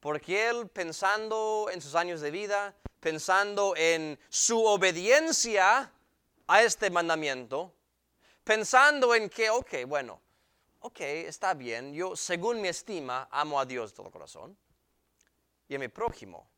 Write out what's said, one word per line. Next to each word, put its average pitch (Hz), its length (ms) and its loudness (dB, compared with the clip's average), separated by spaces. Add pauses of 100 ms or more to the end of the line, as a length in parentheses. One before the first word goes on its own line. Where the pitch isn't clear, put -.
Porque 170 480 -2
él, 233 200 -4
pensando 214 1040 -4
en 180 80 -8
sus 143 140 -16
años 170 260 -2
de 147 100 -4
vida, 202 440 -4 (240)
pensando 196 800 0
en 160 420 0 (100)
su 226 360 2
obediencia 208 1300 4 (540)
a 202 160 8
este 214 280 2
mandamiento, 156 840 -2 (720)
pensando 254 720 4
en 220 140 2
que, 220 220 -2
ok, 214 360 -4
bueno, 131 340 -6 (600)
ok, - 200 -16
está 165 540 -4
bien, 127 400 -8
yo 180 220 -6
según 196 440 -4
mi 196 80 -2
estima 135 600 -8
amo 147 300 -2
a 135 60 -2
Dios 120 240 -8
de - 60 -20
todo 92 140 -18
corazón 139 460 -20 (1120)
y 139 60 -8
a 139 40 -4
mi 131 100 -6
prójimo. 104 680 -10